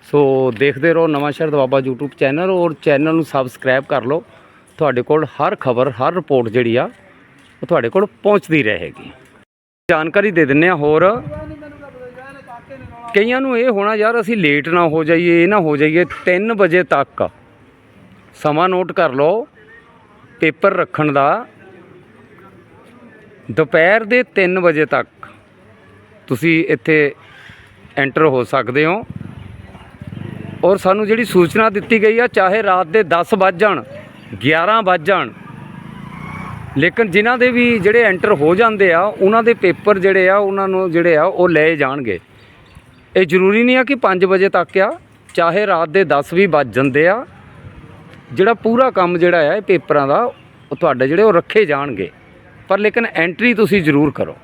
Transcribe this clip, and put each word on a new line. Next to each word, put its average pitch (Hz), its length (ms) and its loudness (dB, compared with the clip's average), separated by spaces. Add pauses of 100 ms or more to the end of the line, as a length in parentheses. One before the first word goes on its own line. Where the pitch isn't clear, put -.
ਸੋ 135 560 0
ਦੇਖਦੇ 143 340 0
ਰਹੋ 165 140 2
ਨਵਾਂ 147 260 -2
ਸ਼ਹਿਰ 156 180 -4
ਦੁਆਬਾ 135 280 0
YouTube 131 400 -6
ਚੈਨਲ, 151 320 -2
ਔਰ 175 320 0
ਚੈਨਲ 156 320 2
ਨੂੰ 160 100 0
ਸਬਸਕ੍ਰਾਈਬ 131 600 -2
ਕਰ 135 200 -4
ਲਓ। 147 200 -4 (540)
ਤੁਹਾਡੇ 127 240 0
ਕੋਲ 151 220 0
ਹਰ 175 320 -4
ਖਬਰ, 127 340 0
ਹਰ 131 240 -4
ਰਿਪੋਰਟ 135 340 0
ਜਿਹੜੀ 117 280 0
ਆ, 165 140 -2 (720)
ਉਹ 262 40 -10
ਤੁਹਾਡੇ 131 220 0
ਕੋਲ 196 180 0 (160)
ਪਹੁੰਚਦੀ 170 400 2
ਰਹੇਗੀ। 87 480 -6 (800)
ਜਾਣਕਾਰੀ 170 400 0
ਦੇ 165 140 4
ਦਿੰਦੇ 147 240 4
ਹਾਂ 180 80 2
ਹੋਰ, 160 460 2 (1900)
ਕਈਆਂ 240 260 -2
ਨੂੰ 262 180 -4
ਇਹ 254 100 0
ਹੋਣਾ, 208 260 -2
"ਯਾਰ, 226 260 -2
ਅਸੀਂ 220 160 -4
ਲੇਟ 147 320 -2
ਨਾ 170 200 2
ਹੋ 156 160 -2
ਜਾਈਏ, 170 380 2
ਇਹ 175 60 2
ਨਾ 208 100 2
ਹੋ 156 180 0
ਜਾਈਏ।" 156 280 2 (200)
ਤਿੰਨ 190 280 0
ਵਜੇ 185 300 2
ਤੱਕ 139 460 -2 (1080)
ਸਮਾਂ 156 340 -2
ਨੋਟ 180 240 -4
ਕਰ 160 200 -2
ਲਓ 175 340 0 (960)
ਪੇਪਰ 190 340 0
ਰੱਖਣ 151 380 -2
ਦਾ। 147 340 0 (2000)
ਦੁਪਹਿਰ 165 540 2
ਦੇ 247 180 0
ਤਿੰਨ 185 360 0
ਵਜੇ 156 280 2
ਤੱਕ 127 220 -2 (1160)
ਤੁਸੀਂ 160 420 0
ਇੱਥੇ 151 460 0 (840)
ਐਂਟਰ 139 280 0
ਹੋ 131 200 2
ਸਕਦੇ 135 400 -2
ਹੋ। 196 200 -2 (1600)
ਔਰ 190 120 4
ਸਾਨੂੰ 196 300 0
ਜਿਹੜੀ 226 180 0
ਸੂਚਨਾ 202 460 2
ਦਿੱਤੀ 202 320 0
ਗਈ 220 160 2
ਆ, 240 80 2
ਚਾਹੇ 202 360 0
ਰਾਤ 185 240 0
ਦੇ 214 160 2
ਦਸ 170 320 0
ਵੱਜ 190 220 2
ਜਾਣ, 175 260 0 (640)
ਗਿਆਰਾਂ 175 380 2
ਵੱਜ 180 200 0
ਜਾਣ, 156 280 -2 (1500)
ਲੇਕਿਨ 180 340 0
ਜਿਨ੍ਹਾਂ 220 280 0
ਦੇ 247 120 2
ਵੀ 240 280 2
ਜਿਹੜੇ 214 240 2
ਐਂਟਰ 208 300 0
ਹੋ 156 220 2
ਜਾਂਦੇ 202 380 2
ਆ, 165 80 2
ਉਹਨਾਂ 208 420 2
ਦੇ 233 120 2
ਪੇਪਰ 196 440 0
ਜਿਹੜੇ 185 300 2
ਆ, 190 80 4
ਉਹਨਾਂ 196 320 0
ਨੂੰ 185 220 -2
ਜਿਹੜੇ 170 260 2
ਆ, 151 80 4
ਉਹ 185 240 2
ਲਏ 160 280 4
ਜਾਣਗੇ। 131 420 -4 (1000)
ਇਹ 190 100 4
ਜ਼ਰੂਰੀ 190 380 2
ਨਹੀਂ 254 120 4
ਆ 254 80 2
ਕਿ 277 100 -2
ਪੰਜ 190 300 0
ਵਜੇ 190 240 2
ਤੱਕ 185 300 0
ਆ, 226 200 0 (360)
ਚਾਹੇ 175 320 0
ਰਾਤ 170 220 0
ਦੇ 185 160 2
ਦਸ 147 280 -2
ਵੀ 190 140 2
ਵੱਜ 143 280 0
ਜਾਂਦੇ 139 340 2
ਆ। 240 180 -2 (1040)
ਜਿਹੜਾ 190 220 2
ਪੂਰਾ 233 360 0
ਕੰਮ 175 280 0
ਜਿਹੜਾ 165 320 2
ਆ 185 60 0
ਇਹ 214 60 -6
ਪੇਪਰਾਂ 147 460 0
ਦਾ, 202 240 0 (400)
ਉਹ 135 40 -8
ਤੁਹਾਡੇ 135 320 0
ਜਿਹੜੇ 175 140 2
ਉਹ 220 100 4
ਰੱਖੇ 185 320 2
ਜਾਣਗੇ। 139 460 -4 (580)
ਪਰ 196 100 0
ਲੇਕਿਨ 214 280 0
ਐਂਟਰੀ 185 480 0
ਤੁਸੀਂ 196 280 2
ਜ਼ਰੂਰ 147 280 2
ਕਰੋ। 78 340 -8